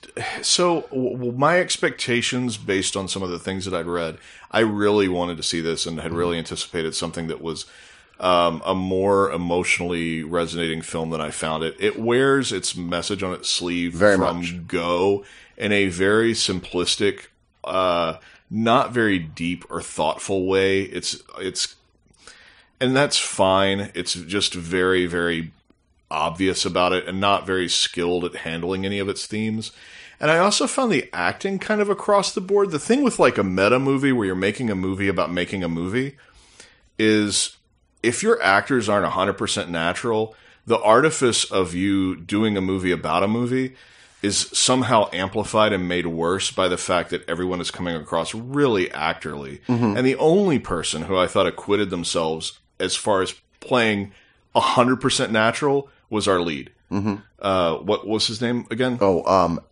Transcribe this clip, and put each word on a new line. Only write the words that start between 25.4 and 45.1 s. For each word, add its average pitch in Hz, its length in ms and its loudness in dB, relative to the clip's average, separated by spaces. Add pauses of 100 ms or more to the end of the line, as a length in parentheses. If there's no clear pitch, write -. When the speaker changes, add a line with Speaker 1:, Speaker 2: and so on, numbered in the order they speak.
Speaker 1:
obvious 82 560 0
about 90 260 2
it 87 160 -2
and 92 120 -6
not 98 260 2
very 92 220 0
skilled 87 560 -2
at 85 120 -6
handling 85 480 -6
any 101 140 -4
of 98 100 -2
its - 180 -6
themes. 110 460 -6 (480)
And 151 100 0
I 165 80 4
also 208 280 2
found 247 260 0
the 139 200 0
acting 101 460 -2
kind 214 220 -2
of 202 100 0
across 202 420 2
the 214 100 -4
board. 196 280 2
The 151 80 -2
thing 262 240 2
with, 247 160 2
like, 135 200 4
a 104 60 2
meta 98 340 4
movie 135 340 2
where 117 140 2
you're 92 80 0
making 107 360 0
a 98 40 -2
movie 95 340 -2
about 87 240 0
making 90 320 -2
a 82 40 -2
movie 95 480 -4 (840)
is 107 580 2 (460)
if 117 200 0
your 220 200 2
actors 104 460 4
aren't 101 180 2
a 76 40 -2
hundred 95 240 0
percent 95 360 -4
natural, 110 640 -2 (320)
the 113 140 4
artifice 127 640 4
of 92 300 0
you 95 420 0
doing 101 400 0
a 95 60 0
movie 92 300 0
about 82 300 0
a 101 60 2
movie 123 460 0 (480)
is 101 160 0
somehow 123 760 2